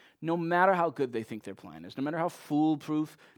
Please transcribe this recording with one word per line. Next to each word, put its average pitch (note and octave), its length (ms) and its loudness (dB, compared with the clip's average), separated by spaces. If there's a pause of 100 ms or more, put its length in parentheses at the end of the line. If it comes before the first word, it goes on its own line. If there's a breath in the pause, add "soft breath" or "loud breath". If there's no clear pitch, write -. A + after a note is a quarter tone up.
(220 loud breath)
No E3 140 0
matter F3 380 4
how E3+ 160 2
good C3 240 -2
they A2+ 100 -2
think A2 200 -12
their G2 120 -10
plan D#2+ 300 -16
is, F#2+ 100 -16
no C3+ 80 -4
matter D3+ 140 -4
how E3 100 0
foolproof D3+ 880 0 (220 loud breath)